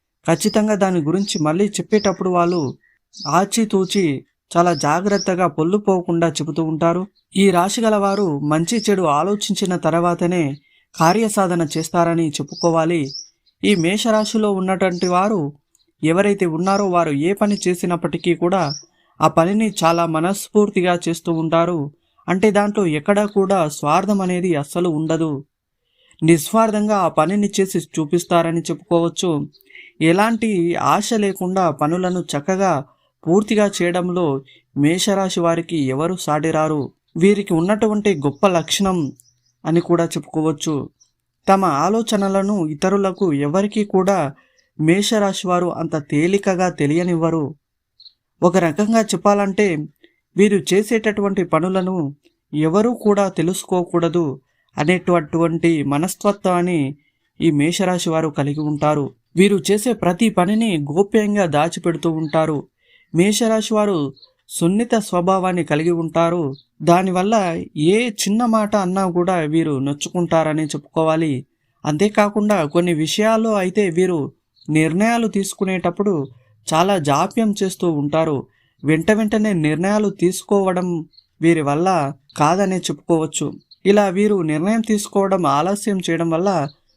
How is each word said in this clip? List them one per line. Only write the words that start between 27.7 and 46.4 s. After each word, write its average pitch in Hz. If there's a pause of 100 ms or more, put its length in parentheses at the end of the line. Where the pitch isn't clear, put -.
చూపిస్తారని 165
చెప్పుకోవచ్చు. 165 (540)
ఎలాంటి 190
ఆశ 170
లేకుండా 190
పనులను 180
చక్కగా 170 (380)
పూర్తిగా 208
చేయడంలో 175 (360)
మేషరాశి 185
వారికి 165
ఎవరు 151
సాటిరారు. 156 (260)
వీరికి 202
ఉన్నటువంటి 208
గొప్ప 143
లక్షణం 180 (520)
అని 165
కూడా 170
చెప్పుకోవచ్చు. 156 (580)
తమ 196
ఆలోచనలను 196
ఇతరులకు 185
ఎవరికీ 190
కూడా 190 (460)
మేషరాశి 196
వారు 175
అంత 156
తేలికగా 185